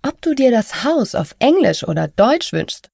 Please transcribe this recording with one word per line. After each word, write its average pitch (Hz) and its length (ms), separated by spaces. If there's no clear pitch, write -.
Ob 285 200
du 311 120
dir 262 180
das 220 320
Haus 285 320
auf - 240
Englisch 294 440
oder 160 240
Deutsch 262 460
wünschst - 400